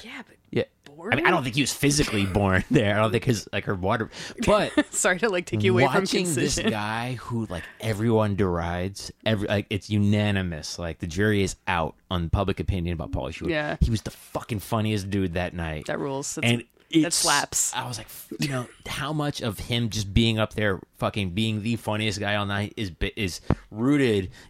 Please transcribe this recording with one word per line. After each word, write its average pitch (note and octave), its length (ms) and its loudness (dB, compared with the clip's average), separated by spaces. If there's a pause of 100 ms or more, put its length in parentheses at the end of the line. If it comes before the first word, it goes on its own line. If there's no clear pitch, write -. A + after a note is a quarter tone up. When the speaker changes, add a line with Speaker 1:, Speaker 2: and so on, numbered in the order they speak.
Speaker 1:
Yeah, C4 220 -14
but - 100 -20 (140)
Speaker 2:
Yeah. - 140 0 (200)
Speaker 1:
born? D3 280 -8
Speaker 2:
I - 40 4
mean, D3 100 0
I D#3 40 6
don't F3 140 2
think B2 120 -4
he C#3+ 40 4
was B2+ 120 0
physically C#3 540 2
<laughs> F#2 140 -4
born F#2 300 4
there. G#2+ 260 4
I - 40 2
don't A2 120 2
think A#2 120 0
his, G#2+ 280 0
like, G#2 120 -4
her A2 120 -2
water, G2+ 340 -2 (360)
but F#3+ 260 4 (140)
Speaker 1:
<laughs> - 80 -20
Sorry F#3 260 2
to, A3 80 2
like, F3+ 180 -2
take G#2+ 180 -2
you - 80 6
away - 140 6
from D3+ 160 2
Speaker 2:
watching F#3+ 220 0
this E3+ 100 0 (220)
Speaker 1:
concision. F#3+ 140 0
Speaker 2:
guy A2+ 440 -4
who, A#2 320 -4
like, F2 180 -8 (160)
everyone G#2+ 560 2
derides, F2+ 760 -2 (160)
every, G#2 220 2
like, G2+ 220 0
it's G#2 200 -4
unanimous. G2+ 880 2
Like, E2+ 220 -6
the F2+ 80 -4
jury G2+ 340 4
is F#2 140 0 (120)
out E2+ 260 0 (180)
on E2+ 160 0
public G2 320 2
opinion F2 340 -2
about D2+ 160 -6
Pauly D2 240 -4
Shore. - 140 -6
Speaker 1:
Yeah. D3+ 320 -2
Speaker 2:
He B2 100 4
was A2 120 0
the - 100 -8
fucking - 480 -8
funniest G#2+ 500 0
dude F#2+ 240 0
that F2+ 200 -2
night. D#2+ 320 -4
Speaker 1:
That - 140 -4
rules. C#3 360 -6
That's, - 120 -2
Speaker 2:
And A#2+ 120 2
Speaker 1:
that - 60 -14 (400)
Speaker 2:
it's, E3+ 100 0
Speaker 1:
slaps. - 580 2
Speaker 2:
I B2 140 -6
was A#2+ 80 -6
like, G#2 120 -14
"f-," - 300 -18
you D3 120 0
know, B2+ 160 -4 (200)
how D3 280 -6
much D3 260 -2
of G#2+ 180 -4
him A#2+ 300 -2
just G2+ 240 -4
being A2+ 260 4
up G#2+ 140 0
there, G#2 260 0 (200)
fucking G2+ 320 -2
being G#2+ 320 0
the A#2 140 0
funniest G#2+ 440 -2
guy G2+ 140 0
all G#2 100 0
night G2+ 320 -2
is G2+ 140 -4
bi-, G2 260 -4
is F#2+ 240 -2 (300)
rooted A#2 600 2 (200)